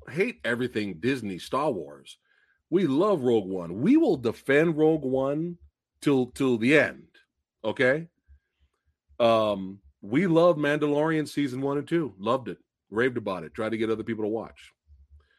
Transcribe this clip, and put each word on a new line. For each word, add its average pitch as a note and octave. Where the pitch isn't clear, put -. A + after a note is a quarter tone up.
hate G3+
everything A2+
Disney A2
Star C#3
Wars. D2
We F3+
love D#3+
Rogue A2+
One. F2+
We A3+
will C#4+
defend C#3
Rogue D#3
One C#3+
till, C3
till C3
the C3
end. F#2+
Okay. C3
Um, G#2
we C3
love E3
Mandalorian D3
season C3
one C#3
and C#3+
two. D#3+
Loved A2+
it. F2
Raved A#2+
about F#2+
it. D#2
Tried A2
to A2
get A2
other A2
people G#2+
to G#2
watch. G#2